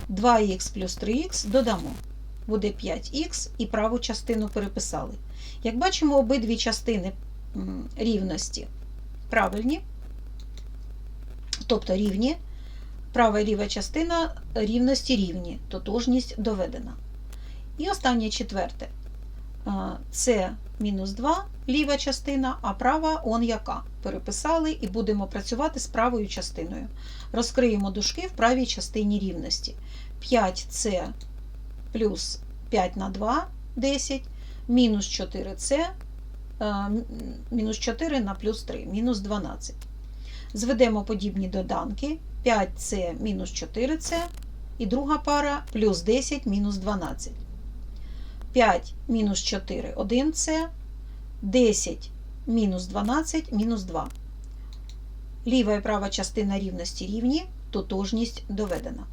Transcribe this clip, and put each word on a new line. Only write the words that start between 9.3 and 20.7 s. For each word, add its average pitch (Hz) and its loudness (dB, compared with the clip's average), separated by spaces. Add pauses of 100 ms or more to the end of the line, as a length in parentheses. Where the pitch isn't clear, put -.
правильні, 220 2 (1900)
тобто 202 2
рівні, 208 4 (760)
права 220 6
і 208 4
ліва 202 2
частина 330 0 (200)
рівності 247 4
рівні, 180 -2 (100)
тотожність 240 2
доведена. 214 -2 (840)
І 320 -2
останнє 240 4
четверте. - -2 (760)
А, 190 -2 (140)
це 214 2 (280)